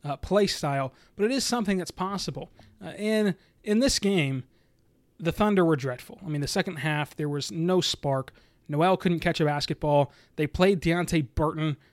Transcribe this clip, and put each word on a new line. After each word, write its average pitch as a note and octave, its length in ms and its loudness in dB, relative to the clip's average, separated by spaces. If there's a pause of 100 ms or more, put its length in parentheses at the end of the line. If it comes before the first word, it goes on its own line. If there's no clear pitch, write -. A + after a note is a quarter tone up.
uh, C#3+ 120 -6
play G3+ 320 2
style. C#3 440 -2 (240)
But G3+ 100 0
it A#3 40 2
is C4 140 0
something G3+ 340 0
that's F3 140 -6
possible. F#3 580 -6 (340)
Uh, F3 40 -10
and G#3+ 480 0 (260)
in G#3 160 2
this C4+ 200 4
game, D3 440 0 (760)
the D#3+ 140 -2
Thunder G#3 320 4
were D#3+ 120 4
dreadful. B2+ 480 -8
I F3+ 40 -10
mean, D3 120 -2
the C#3 80 -2
second F#3 280 -2
half, D3 380 -2
there D3+ 140 -4
was C#3+ 240 -4
no F3+ 280 2
spark. C3+ 520 -4 (360)
Noel E3 280 2
couldn't F3 240 0
catch E3+ 200 -2
a D#3+ 40 4
basketball. D3 680 0 (240)
They D3+ 100 0
played F#3 340 2
Deonte E3 540 0
Burton, D#3 420 0 (160)